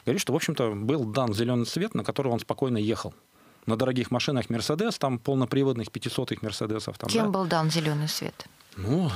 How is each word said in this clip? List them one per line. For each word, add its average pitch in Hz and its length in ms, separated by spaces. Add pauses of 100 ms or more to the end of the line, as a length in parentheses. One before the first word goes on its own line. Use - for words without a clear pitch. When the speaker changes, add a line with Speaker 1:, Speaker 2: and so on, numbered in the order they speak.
Speaker 1:
говорит, 165 160
что, 123 120
в 139 40
общем-то, 135 380
был 120 300
дан 113 300
зеленый 117 320
свет, 180 280
на - 80
который 135 300
он 113 80
спокойно 120 380
ехал. 107 360 (520)
На 113 100
дорогих 123 340
машинах 127 400
"Мерседес", 151 480
там 131 220
полноприводных, 131 720
пятисотых - 500
"Мерседесов". 107 560
Там, - 100
Speaker 2:
Кем 220 180
Speaker 1:
да. 208 120
Speaker 2:
был 190 80
дан 160 240
зеленый 151 380
свет? - 380 (300)
Speaker 1:
Ну, 139 400